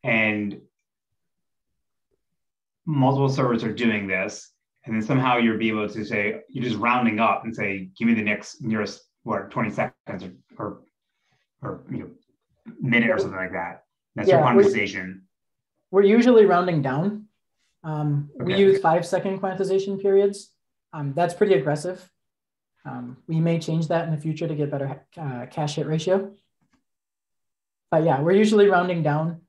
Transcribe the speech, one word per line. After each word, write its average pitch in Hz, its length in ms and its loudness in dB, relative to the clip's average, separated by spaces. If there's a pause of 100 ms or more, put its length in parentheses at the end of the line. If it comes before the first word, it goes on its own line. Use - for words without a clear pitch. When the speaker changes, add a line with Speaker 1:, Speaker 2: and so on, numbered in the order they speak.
Speaker 1:
and 107 560 -2 (2250)
multiple 139 420 2
servers 123 340 0
are 110 100 -4
doing 104 360 -2
this, 95 420 -6 (340)
and 110 120 -6
then 110 60 -2
somehow 127 340 0
you're 113 220 2
be 113 100 0
able 107 200 -2
to 104 160 -8
say, 107 440 -4
you're 123 160 -8
just 110 140 -4
rounding 117 420 0
up 107 240 0
and 113 100 -8
say, 98 420 -6
"Give 117 120 0
me 117 60 4
the 107 100 0
next 104 380 -6
nearest, 107 400 -4 (200)
what, 101 300 -6
twenty 113 180 -4
seconds 98 540 -8
or, 92 80 -14 (260)
or, 104 220 -10 (840)
or, - 280 -12
you - 80 -8
know, - 120 -12 (680)
minute 117 300 2
or 104 80 0
something 95 200 -4
like 92 140 -6
that." 90 320 -10 (320)
That's 107 120 0
your 175 120 6
Speaker 2:
Yeah, 123 140 2
we 135 100 8
Speaker 1:
quantization. 95 560 -2 (720)
Speaker 2:
we're 196 100 6
usually 226 420 8
rounding 180 380 2
down. 160 440 -4 (580)
Um, 151 500 -4
we 185 200 -4
Speaker 1:
Okay. 196 80 4
Speaker 2:
use 190 180 6
five-second 180 600 0
quantization 196 600 -2
periods. 202 500 2 (420)
Um, 143 220 -6
that's 170 200 0
pretty 196 200 4
aggressive. 156 560 -2 (760)
Um, 127 400 -14
we 160 140 -2
may 170 180 2
change 165 300 -2
that 165 180 0
in 165 40 -6
the 156 100 -4
future 160 280 -6
to 160 60 -4
get 147 160 -2
better, 139 300 -6 (180)
uh, 127 320 -10
cache 147 260 -6
hit 147 100 -4
ratio. 180 460 -2 (1600)
But 160 140 2
yeah, 143 180 2
we're 170 100 2
usually 208 360 6
rounding 180 340 2
down. 156 460 -2